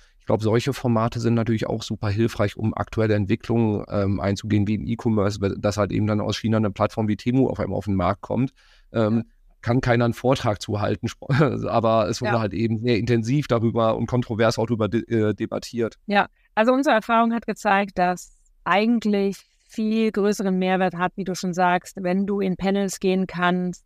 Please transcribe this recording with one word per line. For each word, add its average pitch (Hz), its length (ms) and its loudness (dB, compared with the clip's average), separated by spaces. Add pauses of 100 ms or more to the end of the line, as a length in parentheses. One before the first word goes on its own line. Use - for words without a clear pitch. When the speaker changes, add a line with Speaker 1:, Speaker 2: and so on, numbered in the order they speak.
(200)
Speaker 1:
Ich - 60 -20
glaube, 110 160 0
solche 117 320 0
Formate 117 460 0
sind 117 120 2
natürlich 113 340 0
auch 110 160 -4
super 107 280 -4
hilfreich, 107 480 0
um 110 160 -2
aktuelle 107 400 0
Entwicklungen, 107 760 0
ähm, 101 320 0
einzugehen, 101 460 0
wie 107 80 0
im 98 120 -4
E-Commerce, 107 540 0
weil 98 160 0
das 104 220 -2
halt 101 140 0
eben 107 140 2
dann 107 140 0
aus 104 160 -4
China 110 220 0
eine 110 120 0
Plattform 107 380 -2
wie 104 80 0
Temu 123 320 2
auf - 100 -4
einmal 95 200 -4
auf 98 80 -6
den 101 80 0
Markt 92 260 2
kommt. 117 320 -2 (400)
Ähm, 113 240 2
Speaker 2:
Ja. 113 60 0 (400)
Speaker 1:
kann 120 180 2
keiner 120 240 2
einen 117 100 0
Vortrag 123 460 0
zu 104 200 -4
halten, 107 280 -2
sp-, - 200 -10
<laughs> 120 380 2
aber 113 420 2
es 113 120 -6
wurde 107 140 0
Speaker 2:
Ja. 113 60 0
Speaker 1:
halt 107 120 -2
eben 110 300 -2
sehr 120 160 2
intensiv 117 500 0
darüber 113 480 2
und 117 100 -2
kontrovers 113 520 0
auch 110 80 -2
darüber 107 220 -2
de-, 110 200 -2
äh, 107 260 0
debattiert. 110 600 -6 (100)
Speaker 2:
Ja, 202 200 2 (280)
also 220 180 4
unsere 277 220 2
Erfahrung 226 380 2
hat 233 140 -6
gezeigt, 202 500 0
dass 180 400 -2 (280)
eigentlich 202 760 2 (300)
viel 220 440 0
größeren 196 440 0
Mehrwert 185 380 0
hat, 180 220 -2
wie 196 80 -6
du 180 100 -6
schon 180 180 -4
sagst, 180 480 0
wenn 185 240 0
du 202 140 -2
in 190 180 0
Panels 196 440 -2
gehen 190 260 2
kannst, 180 600 -2